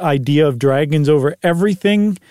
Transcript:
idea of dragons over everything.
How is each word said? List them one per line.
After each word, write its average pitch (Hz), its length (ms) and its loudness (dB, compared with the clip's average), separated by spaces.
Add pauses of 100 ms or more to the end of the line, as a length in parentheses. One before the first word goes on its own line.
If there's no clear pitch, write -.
idea 147 460 0
of 131 120 -2
dragons 143 500 0
over 147 340 0
everything. 202 720 0 (140)